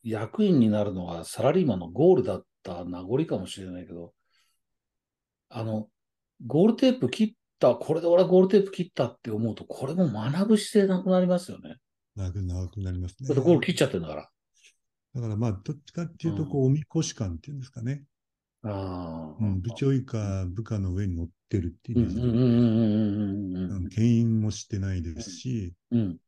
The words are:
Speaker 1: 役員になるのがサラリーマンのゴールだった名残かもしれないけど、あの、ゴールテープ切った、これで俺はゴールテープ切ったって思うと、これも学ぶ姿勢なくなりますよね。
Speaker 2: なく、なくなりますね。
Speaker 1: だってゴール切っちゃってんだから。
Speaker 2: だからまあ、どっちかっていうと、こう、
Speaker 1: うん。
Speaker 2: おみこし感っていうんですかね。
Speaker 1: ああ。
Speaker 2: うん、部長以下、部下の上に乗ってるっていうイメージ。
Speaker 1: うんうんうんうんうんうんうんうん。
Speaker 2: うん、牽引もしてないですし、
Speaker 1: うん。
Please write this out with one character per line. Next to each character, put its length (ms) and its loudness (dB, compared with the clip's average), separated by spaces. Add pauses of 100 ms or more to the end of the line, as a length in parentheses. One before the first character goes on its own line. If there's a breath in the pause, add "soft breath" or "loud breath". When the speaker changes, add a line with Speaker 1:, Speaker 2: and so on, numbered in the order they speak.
Speaker 1:
役 400 -2
員 160 6
に 100 6
な 140 2
る 100 -2
の 120 -6
が 200 -10
サ 180 -6
ラ 80 4
リ 120 4
ー 20 2
マ 100 2
ン 40 -4
の 100 -10
ゴ 240 4
ー 40 6
ル 60 0
だ 140 -2
っ 80 -12 (180)
た 220 -10
名 160 -10
残 240 -2
か 120 -4
も 100 -8
し 140 -16
れ 60 -12
な 120 -12
い 80 -16
け 60 -16
ど、 200 -16 (1400)
あ 140 -10
の、 240 -6 (580)
ゴ 200 4
ー 40 8
ル 60 2
テ 140 4
ー 100 0
プ 100 0
切 140 0
っ 100 0 (260)
た、 160 6
こ 180 -4
れ 80 0
で 60 -2
俺 160 6
は 60 2
ゴ 100 8
ー 40 10
ル 40 6
テ 120 6
ー 60 4
プ 60 -12
切 120 -6
っ 100 -6
た 120 0
っ 140 -10
て 120 -8
思 200 -2
う 40 -6
と、 100 -14
こ 220 -10
れ 60 -6
も 140 2
学 420 -2
ぶ 80 6
姿 300 2
勢 60 2
な 80 0
く 80 -2
な 100 4
り 80 2
ま 120 2
す 120 -10
よ 80 -14
ね。 180 -18 (380)
Speaker 2:
な 160 -6
く、 100 -6
な 260 -4
く 120 -12
な 120 -6
り 80 -6
ま 100 -6
す 120 -16
ね。 80 -8
Speaker 1:
だ 40 0
っ 40 2
て 60 0
ゴ 120 6
ー 40 2
ル 60 -2
切 80 -2
っ 20 -2
ち 80 2
ゃ 40 4
っ 40 -4
て 60 -4
ん 40 -2
だ 60 -10
か 80 -10
ら。 140 -12 (880 soft breath)
Speaker 2:
だ 60 -6
か 60 -6
ら 80 -4
ま 120 0
あ、 40 0
ど 220 -6
っ 120 -8
ち 60 -20
か 120 -8
っ 40 -6
て 200 -8
い 40 0
う 40 -4
と、 100 -2
こ 140 -2
う、 20 2
Speaker 1:
う 40 4
ん。 20 6
Speaker 2:
お 20 6
み 140 2
こ 180 -2
し 120 -4
感 220 -4
っ 20 -12
て 120 -16
い 40 -12
う 40 -10
ん 20 -10
で 60 -12
す 60 -20
か 100 -14
ね。 220 -6 (600)
Speaker 1:
あ 760 -8
あ。 40 0
Speaker 2:
う 20 2
ん、 160 0
部 100 -6
長 220 0
以 120 0
下、 420 -4
部 160 -8
下 160 -4
の 140 -2
上 140 -2
に 80 -4
乗 80 -4
っ 40 -6 (220)
て 100 0
る 180 -4
っ 40 -20
て 100 -10
い 40 -4
う 40 4
イ 40 4
メ 40 2
ー 40 -4
ジ。 60 -4
Speaker 1:
う 80 0
ん 40 4
う 40 2
ん 40 2
う 20 4
ん 20 4
う 40 4
ん 40 4
う 20 4
ん 0 -
う 1040 2
ん 0 -
う 120 -4
ん 40 -4
う 80 -4
ん。 40 -4
Speaker 2:
う 40 -6
ん、 20 -8
牽 160 0
引 360 4
も 100 0
し 140 -10
て 140 -6
な 140 -2
い 80 -4
で 200 -8
す 100 -12
し、 420 -6 (180)
Speaker 1:
う 60 2
ん。 300 -2